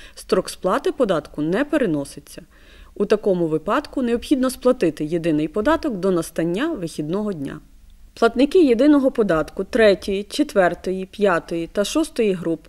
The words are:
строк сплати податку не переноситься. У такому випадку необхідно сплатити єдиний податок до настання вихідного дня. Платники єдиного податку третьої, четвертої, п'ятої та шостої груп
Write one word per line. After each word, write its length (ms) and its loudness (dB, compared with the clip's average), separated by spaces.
строк 340 -2
сплати 420 -2
податку 500 -2
не 240 -2
переноситься. 760 -4
У 100 -2
такому 420 0
випадку 540 -2
необхідно 480 0
сплатити 560 0
єдиний 420 0
податок 500 -2
до 140 0
настання 640 -2
вихідного 600 -6
дня. 260 -10
Платники 500 4
єдиного 480 6
податку 520 0
третьої, 600 2
четвертої, 800 0
п'ятої 640 0
та 160 -2
шостої 500 0
груп 360 -4